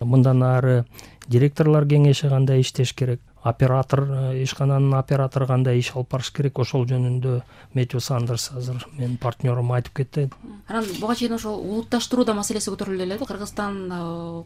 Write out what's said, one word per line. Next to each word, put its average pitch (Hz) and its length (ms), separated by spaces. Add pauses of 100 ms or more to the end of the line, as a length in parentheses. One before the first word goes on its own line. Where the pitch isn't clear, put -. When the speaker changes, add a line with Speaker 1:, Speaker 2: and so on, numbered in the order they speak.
Speaker 1:
мындан 127 420
ары 127 440 (420)
директорлор 147 560
кеңеши 143 440
кандай 135 340
иштеш - 320
керек, 123 260 (240)
оператор, 131 640
э, 131 320
ишкананын 135 520
оператору 135 520
кандай 127 320
иш 123 160
алып 127 140
барыш - 240
керек, 139 260
ошол 127 280
жөнүндө 123 560 (320)
Мэтью 123 260
Сандерс 120 560
азыр 123 300 (100)
менин 123 220
партнерым 123 540
айтып 123 220
кетти. 139 360 (380)
Speaker 2:
Анан - 160 (140)
буга 220 160
чейин 233 200
ошол 214 260
улутташтыруу 233 640
да 220 100
маселеси 208 360
көтөрүлдү 190 320
эле 185 160
да. 269 80
Кыргызстан, 196 640
э, 170 540